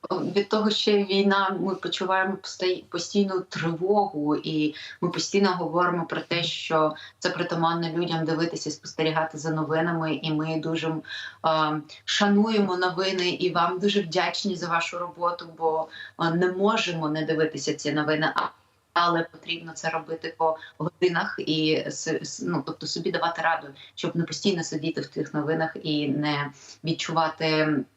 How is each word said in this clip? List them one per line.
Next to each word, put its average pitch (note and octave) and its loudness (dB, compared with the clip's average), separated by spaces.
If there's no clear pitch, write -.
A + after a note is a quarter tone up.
Від F#3 0
того, G#3+ 4
що - 2
війна, G3 4
ми F#3 0
почуваємо F#3+ 0
постай-, - -4
постійну F#3+ 0
тривогу, E3 0
і D3+ 0
ми E3+ 0
постійно G3 2
говоримо E3+ 0
про E3 -4
те, E3+ -2
що D#3 0
це F3+ 0
притаманно E3+ 0
людям — E3 0
дивитися D#3+ -2
і D3 -6
спостерігати D#3 -2
за D3+ -4
новинами, D#3+ 0
і D#3 -2
ми D#3+ 0
дуже, D#3+ -2
е, D#3 -4
шануємо G3+ 4
новини, F#3 0
і E3+ 0
вам F3 2
дуже G3+ 2
вдячні F3+ 0
за E3+ -6
вашу F3 -2
роботу, F3 -2
бо, D#3+ 0
е, E3 2
не F3+ 4
можемо F#3 2
не D#3 0
дивитися D3+ 0
ці D3+ -4
новини, D#3 0
а, - 0
але A3 2
потрібно E3 -10
це D#3+ -6
робити D#3+ -6
по D#3+ 2
годинах F3+ 0
і D#3 2
с-, D#3 -4
с-, - -10
ну, D#3+ -2
тобто D#3 -8
собі E3+ -2
давати E3 -2
раду, D#3 0
щоб - -4
не E3 2
постійно E3+ 0
сидіти D#3 -4
в C3+ -10
тих - -6
новинах D#3+ 0
і D3 -2
не C#3+ 0
відчувати D#3 0